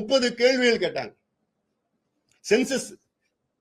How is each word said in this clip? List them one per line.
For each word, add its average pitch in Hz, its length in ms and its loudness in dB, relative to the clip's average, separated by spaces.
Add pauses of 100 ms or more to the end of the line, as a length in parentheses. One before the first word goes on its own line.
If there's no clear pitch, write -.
முப்பது 247 260 0 (160)
கேள்விகள் 247 420 2
கேட்டாங்க, 131 300 -6 (1400)
சென்சஸ். 240 400 0 (720)